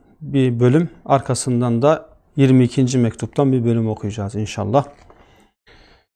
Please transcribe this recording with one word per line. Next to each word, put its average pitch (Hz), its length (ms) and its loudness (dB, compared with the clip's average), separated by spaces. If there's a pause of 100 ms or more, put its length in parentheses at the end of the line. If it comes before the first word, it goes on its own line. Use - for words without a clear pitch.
(220)
bir 135 380 -2
bölüm, 143 300 4 (160)
arkasından 123 760 -2
da 151 280 0 (260)
yirmi 131 280 4
ikinci 127 340 0
mektuptan 123 540 -2
bir 123 140 0
bölüm 113 240 0
okuyacağız 101 460 -8
inşallah. 107 520 -4 (1300)